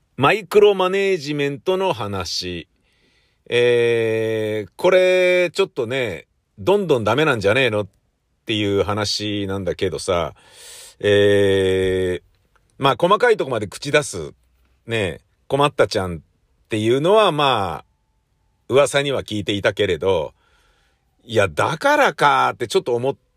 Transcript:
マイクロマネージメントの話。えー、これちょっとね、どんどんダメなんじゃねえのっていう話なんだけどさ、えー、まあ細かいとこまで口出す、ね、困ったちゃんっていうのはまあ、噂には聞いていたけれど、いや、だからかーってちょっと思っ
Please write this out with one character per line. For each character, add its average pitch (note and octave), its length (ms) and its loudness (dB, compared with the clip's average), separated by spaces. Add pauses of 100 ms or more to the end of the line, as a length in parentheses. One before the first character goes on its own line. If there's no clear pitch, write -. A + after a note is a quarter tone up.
(180)
マ C#3+ 160 2
イ G#3 120 -4
ク G#3 160 4
ロ G#3 120 8
マ F#3 160 0
ネ G3 240 0
ー F3+ 40 0
ジ D3 180 -8
メ C#3+ 140 -2
ン C#3 100 -8
ト F#3 180 -2
の F#3+ 160 -2
話。 F#2 760 -8 (800)
え A2+ 1200 0
ー、 - 100 -20
こ F3 120 2
れ F3+ 640 2
ち G3 80 -2
ょ F#3+ 60 2
っ - 20 -18
と B2 160 -6
ね、 A#2 400 -6 (320)
ど D#3+ 220 2
ん F#3+ 80 -4
ど C3+ 120 2
ん G#2+ 40 -4
ダ G#2+ 120 2
メ D3 80 2
な C#3+ 120 2
ん A2 40 -6
じ F#2+ 80 0
ゃ G#2 60 4
ね C3 120 2
え A#2 40 2
の G#2 120 -2
っ G2+ 60 -8 (600)
て A2 80 -2
い G#2 80 -2 (160)
う - 20 2
話 G#2 640 -4
な G2 140 -6
ん F#2+ 40 -8
だ F2 120 -4
け F#2 160 -4
ど - 80 -8
さ、 E2+ 340 -2 (680)
え G2 1200 2
ー、 - 40 -18 (560)
ま C3 140 2
あ - 40 0
細 F3+ 220 2
か A#3+ 100 2
い G#3+ 80 4
と E3 80 -4
こ C3+ 60 -8
ま A2+ 80 -4
で G#2 80 -6
口 - 240 -10
出 D3+ 100 4
す、 E2 320 -10 (540)
ね、 G#2 320 -4 (280)
困 C#3 160 0
っ D3 80 2
た A#2+ 140 2
ち G2+ 140 -4
ゃ F#2 80 -4
ん E2+ 100 -8
っ - 20 -14 (500)
て A2 100 -4
い A2 100 0
う C3 100 2
の F3 140 2
は G#3+ 180 4
ま A#2+ 520 -2
あ、 - 20 -20 (840)
噂 C#3 340 2
に C#3 80 -4
は G#2+ 100 -4
聞 G#2 200 -6
い - 40 -8
て A2 80 -4
い G2 80 -4
た G#2+ 120 0
け G#2 120 -2
れ F2 140 -2
ど、 F2 340 -2 (880)
い A#2 120 -12
や、 G2+ 120 2
だ G#2+ 300 -2
か C#4+ 180 2
ら A#3+ 200 2
か C3+ 380 2
ー - 20 -
っ - 20 -20
て A#2 100 -6
ち F#3+ 100 -2
ょ - 20 4
っ E3 40 -2
と B2 120 -2
思 B2+ 160 -2
っ - 40 -8 (220)